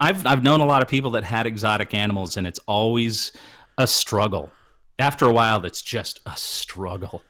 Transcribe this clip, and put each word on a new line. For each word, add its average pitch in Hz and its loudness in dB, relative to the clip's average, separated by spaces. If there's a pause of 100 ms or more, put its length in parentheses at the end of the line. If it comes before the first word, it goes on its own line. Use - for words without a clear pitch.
I've, 170 0
I've 131 4
known 151 4
a 147 4
lot 135 4
of 127 0
people 135 -2
that 110 -2
had 113 -2
exotic 107 -2
animals, 101 -2
and 95 -4
it's - -10
always 113 0 (460)
a 131 4
struggle. 101 -2 (480)
After 139 2
a 120 8
while, 113 4
that's 87 -8
just - -8
a - -12
struggle. - -10